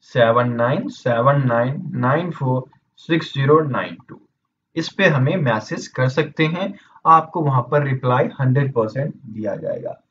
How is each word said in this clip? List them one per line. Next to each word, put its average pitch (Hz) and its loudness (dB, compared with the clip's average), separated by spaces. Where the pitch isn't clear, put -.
सेवन 120 4
नाइन 120 -2
सेवन 127 0
नाइन 123 0
नाइन 139 0
फ़ोर 127 -2
सिक्स - -4
ज़ीरो 139 4
नाइन 98 -4
टू, - -20
इस 160 -4
पे 196 2
हमें 143 2
मैसेज 131 -2
कर 127 0
सकते 156 -2
हैं, 185 -4
आपको 160 4
वहां 135 0
पर 147 0
रिप्लाई 127 0
हंड्रेड 135 2
परसेंट 123 -4
दिया 107 -8
जाएगा। - -8